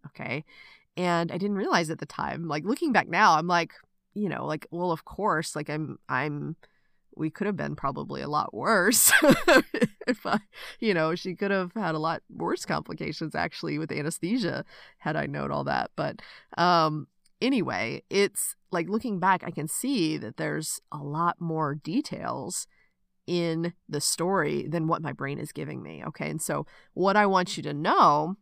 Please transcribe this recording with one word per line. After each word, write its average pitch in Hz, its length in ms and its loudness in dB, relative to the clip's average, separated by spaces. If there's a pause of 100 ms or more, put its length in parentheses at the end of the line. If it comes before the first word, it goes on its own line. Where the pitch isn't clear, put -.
Okay. 135 380 -8 (500)
And 170 360 2
I 180 60 -6
didn't 202 200 -2
realize 190 320 2
at 160 100 -6
the 151 60 -8
time, - 420 -6
like, 151 180 -4
looking 285 260 0
back 190 160 4
now, 185 260 6
I'm 160 140 2
like, 170 260 0 (400)
you 208 160 -4
know, 131 160 -4
like, 151 260 -6
well, 175 200 -2
of 160 140 -4
course, 190 500 -2
like, 127 140 -6
I'm, 156 280 -4 (120)
I'm, 147 460 -2 (600)
we 156 140 -2
could 190 180 -4
have 202 100 -2
been 147 180 -4
probably 143 460 -6
a 143 80 -6
lot 147 240 -2
worse 190 640 4
<laughs> - 40 8 (840)
if - 180 -2
I, - 140 2 (400)
you 220 140 2
know, 160 220 2
she 180 200 -6
could 202 160 0
have 185 220 0
had 185 200 -2
a 156 60 -2
lot 160 300 -2
worse - 360 -4
complications 156 720 -6
actually 160 420 -4
with 156 140 -4
anesthesia 165 720 -2 (360)
had 156 180 -4
I 147 80 -2
known 143 260 -4
all 143 140 -2
that. 139 300 -2
But, - 260 -4 (360)
um, 160 500 2 (340)
anyway, 135 680 0
it's 196 460 0 (160)
like, 170 180 -2
looking 214 300 -2
back, 185 240 4
I - 80 -6
can 151 160 -6
see 170 500 0
that 110 200 -10
there's 156 420 -4 (120)
a 151 60 -10
lot 151 440 -2
more 156 340 0
details 151 920 -4 (600)
in 170 460 0 (140)
the 143 140 -4
story 156 680 0
than 160 200 0
what 160 140 0
my 143 100 -4
brain 139 280 -6
is - 120 -8
giving 147 320 -10
me. 76 240 -14
Okay. 151 220 -6
And 160 120 -4
so 147 240 -4 (280)
what 196 240 2
I 208 80 6
want 180 320 2
you 147 60 -8
to 147 100 -6
know 165 680 4